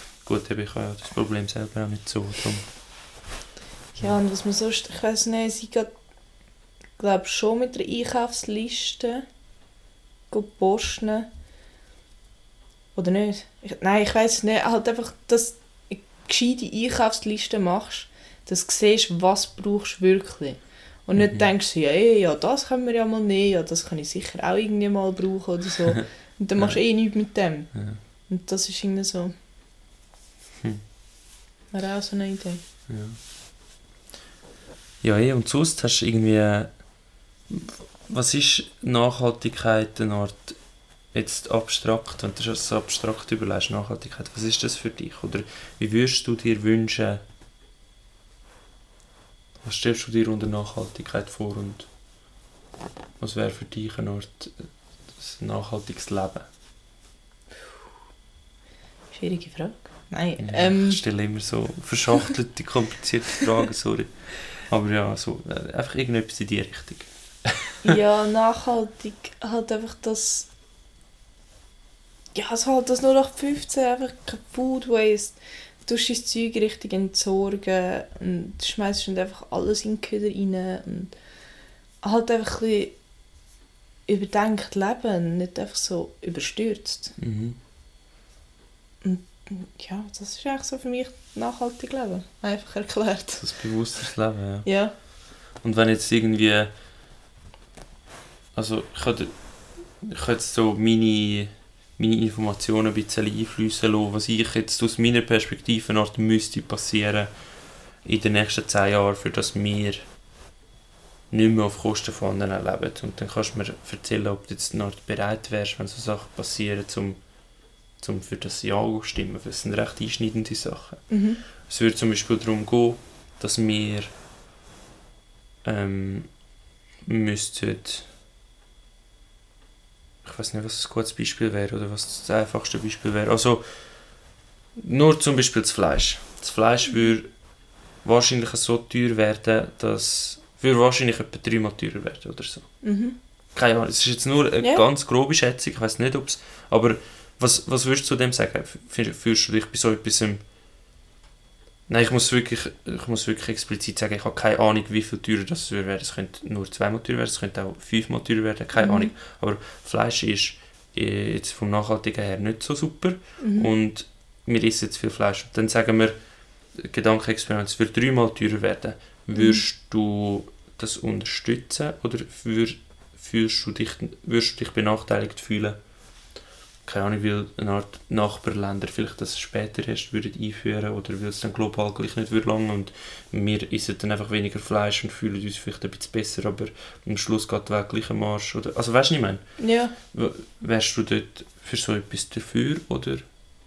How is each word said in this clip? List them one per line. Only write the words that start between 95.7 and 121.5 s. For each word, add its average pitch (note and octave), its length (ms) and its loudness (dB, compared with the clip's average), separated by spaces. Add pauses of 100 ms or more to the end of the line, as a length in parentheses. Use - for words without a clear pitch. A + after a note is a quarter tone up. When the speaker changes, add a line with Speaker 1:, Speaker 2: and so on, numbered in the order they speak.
Speaker 1:
wenn A2 140 8
jetzt A2 240 2
irgendwie, G#2+ 500 6 (1900)
also A2 280 -2 (120)
ich - 60 -8
könnte, - 260 0 (800)
ich - 80 -10
könnte - 160 0
jetzt - 200 -4
so A2 200 4
meine, G#2+ 720 4 (500)
meine A2+ 240 4
Informationen G#2+ 640 0
ein G#2 60 0
bisschen G#2+ 320 -2
einfliessen A2 680 0
lassen, G#2+ 220 2
was G#2+ 160 -2
ich A2+ 260 0
jetzt - 280 0
aus A2+ 160 0
meiner A#2+ 220 6
Perspektive A2+ 680 0
eine G#2+ 120 4
Art G#2+ 180 0
müsste A2 420 2
passieren G#2 640 0 (800)
in - 160 2
den G#2+ 120 4
nächsten G#2+ 340 0
zehn G2+ 240 4
Jahren, G2+ 240 4
für - 160 -6
dass - 240 -2
wir G#2 380 0 (1400)
nicht A2+ 240 6
mehr G#2+ 100 4
auf G#2 140 -2
Kosten - 340 -2
von G2 280 -2
anderen F#2+ 220 -2
leben. - 280 -2 (100)
Und G#2+ 180 -8
dann G#2+ 80 -6
kannst - 280 -4
du - 20 -4
mir G2+ 160 -6 (180)
erzählen, - 360 -2
ob G2+ 200 -4
du - 60 -8
jetzt - 220 -6
eine G#2+ 100 -2
Art G2 220 -8
bereit G#2+ 440 -4
wärst, G#2 280 -4
wenn G2 80 -6
so - 120 -12
Sachen G#2 280 -6 (100)
passieren, G#2 500 -4
zum, G2 280 -4 (880)
zum G2 200 -6
für - 160 -10
das - 240 -8
Ja G2+ 220 0
zu A2 180 -2
stimmen. G#2 420 -6
Das - 200 -8
sind G#2 100 -4
recht A2+ 260 -2
einschneidende A2 540 -2
Sachen. - 460 -8 (100)
Speaker 2:
Mhm. G#3+ 280 4 (300)